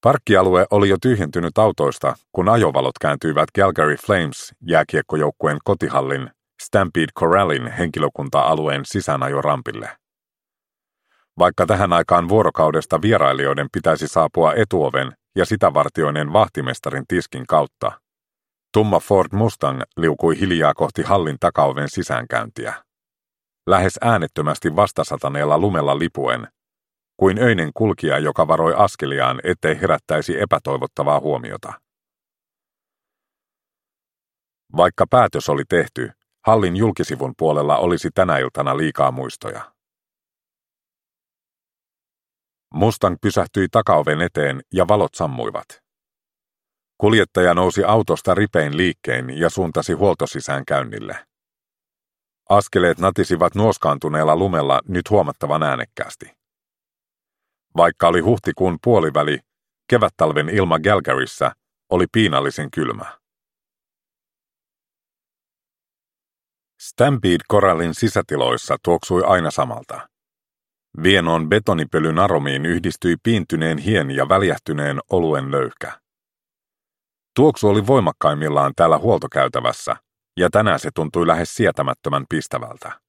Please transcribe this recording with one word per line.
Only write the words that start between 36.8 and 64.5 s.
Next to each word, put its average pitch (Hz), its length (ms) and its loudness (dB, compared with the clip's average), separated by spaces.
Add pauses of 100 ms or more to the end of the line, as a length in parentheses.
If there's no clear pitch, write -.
puolella 73 380 0
olisi 87 380 -2
tänä 90 240 2
iltana 67 380 -4
liikaa 71 340 0
muistoja. 62 600 -12 (3000)
Mustang 95 480 2
pysähtyi 95 460 0
takaoven 78 520 2
eteen 73 400 -2 (120)
ja 90 160 2
valot 101 260 2
sammuivat. 62 520 -8 (1300)
Kuljettaja 95 560 4
nousi 90 300 0
autosta 95 500 0
ripein 82 420 0
liikkein 65 540 -2
ja 80 200 0
suuntasi 82 420 -4
huoltosisäänkäynnille. 69 1300 -4 (1200)
Askeleet 92 500 2
natisivat 87 560 0
nuoskaantuneella 78 840 0
lumella 78 520 0
nyt 90 220 -4
huomattavan 78 520 0
äänekkäästi. - 760 -8 (1400)
Vaikka 85 320 2
oli 87 120 4
huhtikuun 92 640 -2
puoliväli, 76 540 2 (520)
kevättalven 80 580 0
ilma 90 300 0
Calgaryssä 71 760 0 (380)
oli 90 220 2
piinallisen 71 580 0
kylmä. 60 480 -6 (3500)